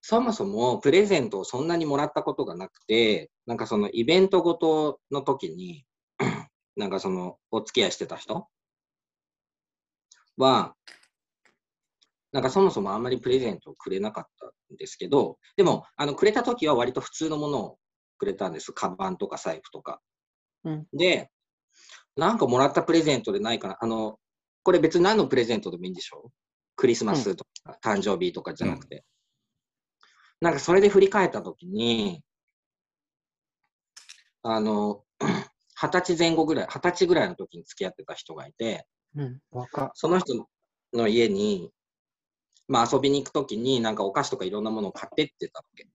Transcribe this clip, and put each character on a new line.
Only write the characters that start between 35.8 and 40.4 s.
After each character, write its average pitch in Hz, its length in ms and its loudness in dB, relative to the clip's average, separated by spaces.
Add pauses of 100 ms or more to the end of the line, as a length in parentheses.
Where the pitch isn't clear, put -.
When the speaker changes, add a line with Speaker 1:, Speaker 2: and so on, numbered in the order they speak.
Speaker 1:
十 180 120 2 (140)
歳 160 40 -6
前 165 180 2
後 160 80 4
ぐ 156 100 0
ら 113 100 -2
い、 - 40 -12
二 - 120 -10
十 180 100 0
歳 175 160 2
ぐ 175 80 6
ら 143 100 4
い 95 40 -4
の 87 80 -8
時 - 200 -12
に 85 80 -18
付 - 200 -10
き - 20 -4
合 180 40 -6
っ - 40 -20
て - 100 -20
た - 100 -14
人 - 200 -18
が 131 120 -14
い 143 60 -20
て、 - 340 -6 (300)
Speaker 2:
う 147 80 -6
ん、 131 140 -10 (120)
若 127 360 -8
っ。 - 80 -10
Speaker 1:
そ - 140 -4
の 175 100 4
人 120 280 -4 (460)